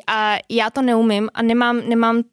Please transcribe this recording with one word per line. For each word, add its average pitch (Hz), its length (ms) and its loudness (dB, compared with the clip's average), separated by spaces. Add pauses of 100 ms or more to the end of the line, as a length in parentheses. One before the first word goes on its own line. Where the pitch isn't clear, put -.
a 214 300 0 (120)
já 220 200 0
to 277 120 -4
neumím 226 520 2
a - 80 -6
nemám, 240 480 0
nemám 226 320 2 (120)